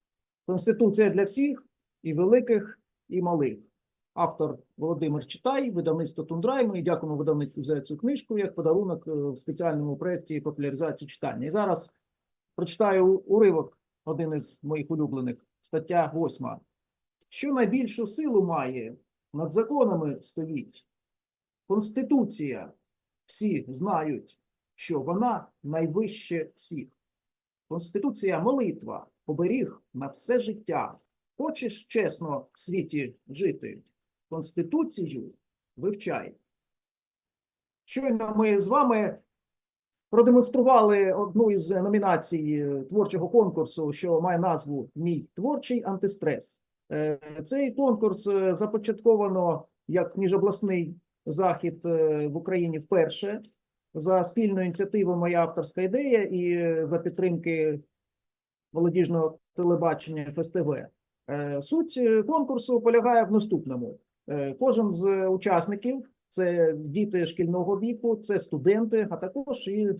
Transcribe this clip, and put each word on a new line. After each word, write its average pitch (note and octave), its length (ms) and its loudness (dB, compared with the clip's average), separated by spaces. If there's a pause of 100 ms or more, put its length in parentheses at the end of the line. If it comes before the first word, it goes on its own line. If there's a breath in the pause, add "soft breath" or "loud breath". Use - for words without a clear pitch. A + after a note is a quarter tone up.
(460)
"Конституція G#3+ 640 4
для F#3+ 140 2
всіх, C4+ 420 -2 (360)
і D#3+ 100 -4
великих, G#3 680 2 (300)
і F3+ 140 -2
малих". D3+ 360 0 (560)
Автор E3 440 -2 (180)
Володимир D3+ 500 -2
Читай, C4+ 440 -2
видавництво D#3+ 540 -2
"Тундрай". A3+ 440 0
Ми F#3 140 -4
дякуємо D#3+ 340 -2
видавництву D3 480 -2
за C#3+ 160 -2
цю D3 160 -10
книжку A#3 420 -2
як G3 160 -2
подарунок, E3 540 0
е, D#3+ 40 -6
в C#3+ 260 -4
спеціальному D3+ 580 -4
проєкті D#3+ 440 -4
популяризації D3 680 -6
читання. B2 380 -8
І D#3 40 -6
зараз F#3+ 440 -2 (600)
прочитаю F#3 500 2 (100)
уривок, F#3+ 600 4 (280)
один D#3 300 -4
із - 300 -10
моїх D3+ 260 -4
улюблених, C3 460 -2 (240)
стаття D#3+ 540 -2
восьма. C3 460 -4 (680)
"Що - 240 -6
найбільшу A#3 540 0
силу A#3 380 0
має, B2+ 520 -4 (380)
над D3+ 180 -4
законами G3+ 720 0
стоїть. - 640 -10 (800)
Конституція. G3 1080 -2 (540)
Всі G3 420 -4
знають, D#3 680 -4 (360)
що D#3 260 -6
вона G3 460 -2 (160)
найвище D#3+ 920 -4
всіх. - 340 -12 (800)
Конституція — F3+ 720 -2
молитва, F#3 640 -2 (200)
оберіг F3+ 560 -2 (120)
на C3+ 120 -8
все A#3+ 320 -2
життя. F#3 540 -4 (460)
Хочеш B3+ 460 -6
чесно D#3+ 680 -4
в - 60 -20
світі D3+ 560 -6 (140)
жити? C3+ 540 -6 (460)
Конституцію E3 1040 -6 (440)
вивчай". E3+ 580 -6 (1500)
Щойно A3+ 520 -2
ми G#3+ 240 4
з F3+ 80 -2
вами A#3 500 2 (920)
продемонстрували A#3 1000 6
одну G#3 380 4
із F3 200 0
номінацій, F3+ 960 0
е, C#3 140 -2
творчого F3+ 460 0
конкурсу, E3 640 2
що E3 280 2
має F3 180 0
назву D#3+ 560 -2
"Мій E3 400 -4
творчий B3 500 -2
антистрес". F#3 760 -4 (320)
Е, D3+ 260 -2 (260)
цей C4+ 280 -2
конкурс, G#3+ 540 0
е, F#3+ 280 2
започатковано G#3 1120 0 (240)
як F3 280 0
міжобласний F#3+ 800 0 (320)
захід, E3+ 580 -2
е, D#3 440 0
в C#3+ 80 -6
Україні E3+ 420 -2
вперше F#3 600 0 (540)
за F3+ 300 2
спільною F#3+ 420 0
ініціативою F#3 520 0
"Моя F3 220 2
авторська E3 420 -2
ідея" A#3 400 2
і, F3 300 -2
е, E3 340 0
за E3 120 0
підтримки E3 840 -2 (920)
молодіжного E3 640 2 (160)
телебачення D#3+ 680 0
Ф D3 160 -8
С E3 100 -2
Т F3 140 -2
В. D3 260 -4 (420)
Е, C#3+ 320 -4
суть, D#4+ 340 -2
е, A3+ 260 4
конкурсу B3+ 580 0
полягає A#3 440 4
в F#3+ 80 0
наступному. C3+ 640 -2 (300)
Е, C#3 300 -4
кожен A3 340 2
з F#3+ 340 0
учасників, G3+ 800 0 (260)
це F3 400 4
діти E3 540 0
шкільного F3 520 0
віку, A3+ 380 0
це G#3 220 -2
студенти, G#3+ 720 2
а E3+ 60 -6
також C4+ 520 -8
і G#3 200 0 (120)